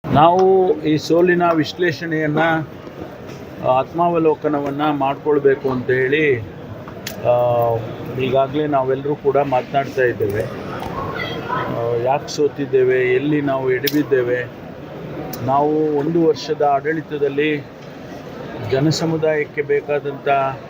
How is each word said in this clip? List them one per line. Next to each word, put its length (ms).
ನಾವು 680
ಈ 160
ಸೋಲಿನ 460
ವಿಶ್ಲೇಷಣೆಯನ್ನ, 840
ಆತ್ಮಾವಲೋಕನವನ್ನ 1120
ಮಾಡ್ಕೊಳ್ಬೇಕು 800
ಅಂತ 200
ಹೇಳಿ, 500
ಆ, 80
ಈಗಾಗ್ಲೇ 480
ನಾವೆಲ್ಲರೂ 480
ಕೂಡ 220
ಮಾತನಾಡ್ತಾ 680
ಇದ್ದೇವೆ. 400
ಆ, 540
ಯಾಕೆ 240
ಸೋತಿದ್ದೇವೆ, 880
ಎಲ್ಲಿ 260
ನಾವು 300
ಎಡವಿದ್ದೇವೆ, 720
ನಾವು 520
ಒಂದು 260
ವರ್ಷದ 380
ಆಡಳಿತದಲ್ಲಿ 1040
ಜನಸಮುದಾಯಕ್ಕೆ 920
ಬೇಕಾದಂಥ 680